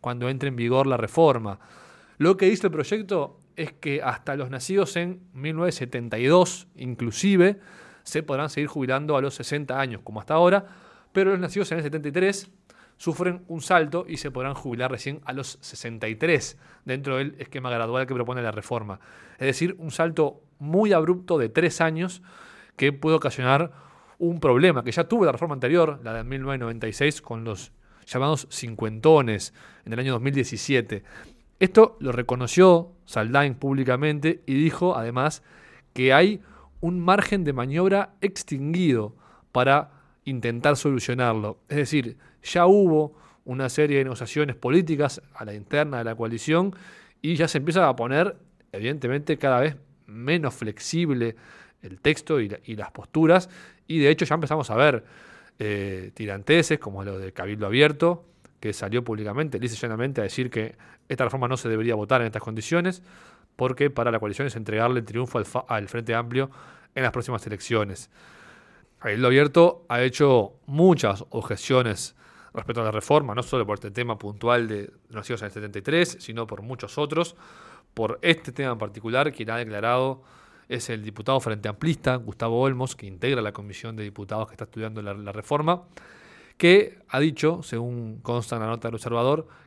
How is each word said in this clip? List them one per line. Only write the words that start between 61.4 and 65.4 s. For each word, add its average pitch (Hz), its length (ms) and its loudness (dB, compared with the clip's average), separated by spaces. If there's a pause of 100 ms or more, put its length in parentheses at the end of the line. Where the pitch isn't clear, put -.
no 127 120 -2
se - 100 -6
debería 113 260 0
votar 107 280 0
en 113 60 -2
estas 107 140 -6
condiciones, 170 600 -4 (540)
porque 127 340 0
para 120 200 0
la 113 80 0
coalición 107 280 -4
es 113 100 -6
entregarle 113 440 0
el 110 40 -10
triunfo 120 320 -6
al 107 80 0